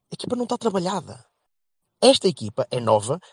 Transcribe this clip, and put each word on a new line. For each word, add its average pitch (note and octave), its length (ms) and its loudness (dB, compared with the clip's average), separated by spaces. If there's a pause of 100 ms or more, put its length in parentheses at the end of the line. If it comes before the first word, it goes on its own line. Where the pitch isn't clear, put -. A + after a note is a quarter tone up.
(120)
a - 40 -18
equipa - 200 -6
não A#3+ 100 -4
está A#3+ 120 -6
trabalhada. F#3 680 -4 (800)
Esta A#3+ 240 6
equipa B2+ 440 -4
é B2+ 80 -2
nova, A2 400 2 (140)